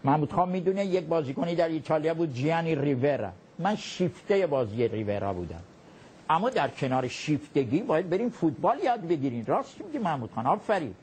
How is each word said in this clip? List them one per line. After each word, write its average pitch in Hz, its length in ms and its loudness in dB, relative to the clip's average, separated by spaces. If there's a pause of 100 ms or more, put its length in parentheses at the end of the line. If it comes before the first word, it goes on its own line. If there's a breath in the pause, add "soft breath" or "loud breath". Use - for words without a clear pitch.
محمود 143 300 2
خان 180 160 2
می‌دونه 190 360 0
یک 180 200 0
بازیکنی 160 500 -2
در 165 120 4
ایتالیا 160 460 0
بود، 165 200 -2
جیانی 160 420 0
ریورا. 135 540 2 (300)
من 196 160 0
شیفته 190 720 0
بازی 120 400 0
ریورا 101 460 -2
بودم، 85 280 -6 (680 loud breath)
اما 175 200 2
در 185 180 2
کنار 127 400 0
شیفتگی 139 720 0
باید 180 280 0
بریم 208 200 0
فوتبال 175 540 0
یاد 240 180 0
بگیریم. 135 460 -2
راست 214 340 -2
میگی 330 160 -8
محمود 156 380 -2
خان، 117 120 -2
آفرین. 170 560 0